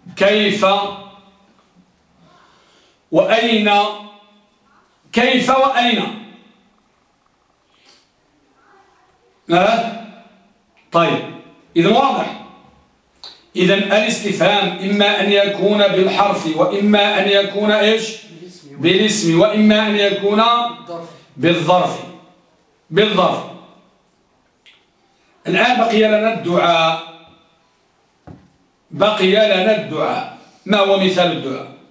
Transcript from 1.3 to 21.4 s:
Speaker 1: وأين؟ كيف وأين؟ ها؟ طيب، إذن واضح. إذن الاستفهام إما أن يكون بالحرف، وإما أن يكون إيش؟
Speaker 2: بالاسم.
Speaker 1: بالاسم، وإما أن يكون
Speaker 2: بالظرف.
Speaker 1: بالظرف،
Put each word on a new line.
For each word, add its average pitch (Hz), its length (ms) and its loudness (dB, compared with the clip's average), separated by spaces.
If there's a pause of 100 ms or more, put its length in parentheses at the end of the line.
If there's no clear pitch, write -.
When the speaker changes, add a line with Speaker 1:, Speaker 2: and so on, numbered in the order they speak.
Speaker 1:
وأين؟ 214 600 2 (1400)
كيف 254 380 0
وأين؟ 262 840 0 (3250)
ها؟ 220 560 0 (840)
طيب، - 440 -2 (400)
إذن 175 160 4
واضح. 247 500 0 (1120)
إذن 185 180 2
الاستفهام 196 1160 0
إما 202 300 0
أن 202 120 0
يكون 202 560 2
بالحرف، 185 720 0
وإما 202 600 2
أن 196 100 0
يكون 202 420 0
إيش؟ 214 540 0
Speaker 2:
بالاسم. - 520 -20
Speaker 1:
بالاسم، 170 600 0
وإما 214 480 4
أن 208 80 -2
يكون 202 480 0
Speaker 2:
بالظرف. 233 680 -4 (280)
Speaker 1:
بالظرف، 170 680 0 (840)